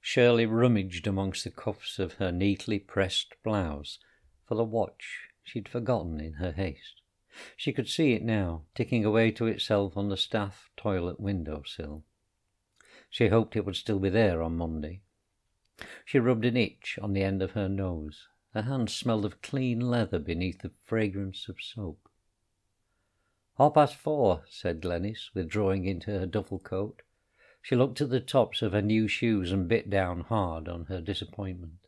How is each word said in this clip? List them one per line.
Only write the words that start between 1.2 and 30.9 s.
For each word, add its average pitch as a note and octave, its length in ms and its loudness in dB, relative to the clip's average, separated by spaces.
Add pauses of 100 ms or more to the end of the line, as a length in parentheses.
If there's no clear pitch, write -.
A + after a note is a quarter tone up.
the - 60 -6
cuffs - 480 -8
of F2+ 160 -4
her F2+ 160 -2
neatly G2 480 0
pressed - 640 -4
blouse E2 560 -4 (460)
for A2 100 -4
the A2 80 0
watch - 680 -6 (120)
she'd - 240 -8
forgotten F#2+ 540 -2
in D#2+ 140 -8
her F2 180 -4
haste. F2 480 -6 (560)
She - 160 -4
could A#2+ 160 -4
see D3+ 240 2
it A2 100 2
now, F#2+ 520 0
ticking A#2 320 0
away A2+ 260 6
to A2+ 140 -2
itself G2+ 500 0
on G2+ 140 0
the F#2+ 80 -4
staff - 580 -4
toilet F2+ 420 -2
windowsill. D2+ 840 -6 (1040)
She A2+ 200 4
hoped A2 280 2
it G2+ 80 0
would F#2 120 -4
still G#2 220 -2
be F#2+ 120 2
there F#2 320 4
on E2 160 -2
Monday. E2 420 -4 (1040)
She - 140 4
rubbed A#2 260 4
an B2 140 4
itch - 420 -2
on G#2 140 -2
the G2 80 2
end G2 180 2
of F#2 120 -2
her G2 180 0
nose. F2 580 -4 (240)
Her G#2+ 100 -2
hands B2 300 0
smelled A2 320 0
of G2+ 160 -6
clean B2 400 -2
leather A#2+ 380 0
beneath E2+ 420 -2
the - 80 -8 (160)
fragrance G2+ 640 -2
of - 140 -12
soap. - 480 -10 (1500)
"Half D3 160 6
past D3 240 6
four," A#2+ 540 2
said E2+ 320 -4
Glenys, F2+ 500 -4
withdrawing F#2+ 540 0
into F#2+ 240 -4
her F#2+ 160 -2
duffel F#2 320 -4
coat. G2 420 -6 (640)
She - 140 0
looked C3+ 260 4
at C3 80 0
the B2 100 2
tops - 400 2
of G#2 120 0
her G#2 100 2
new G#2+ 260 4
shoes G2+ 420 0
and F#2+ 160 2
bit G#2 220 2
down F#2 320 0
hard F2 480 -2
on F2 160 -8
her F#2 160 -6